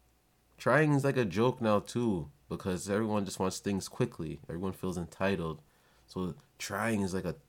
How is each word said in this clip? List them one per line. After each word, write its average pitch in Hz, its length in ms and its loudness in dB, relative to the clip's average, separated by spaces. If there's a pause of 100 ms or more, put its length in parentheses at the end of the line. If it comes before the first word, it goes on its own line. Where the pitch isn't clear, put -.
(560)
Trying 147 380 4
is 135 100 4
like 139 140 2
a 123 60 4
joke 110 360 2
now 107 200 4
too, 101 500 -2 (180)
because 87 400 -4
everyone 104 360 0
just 92 160 -6
wants 92 180 0
things 98 300 -2
quickly. 80 600 -6
Everyone 92 240 -4
feels 92 240 -6
entitled. 85 640 -2 (460)
So 90 280 -6 (240)
trying 104 440 0
is 90 100 -2
like 92 120 -2
a 82 120 -4 (120)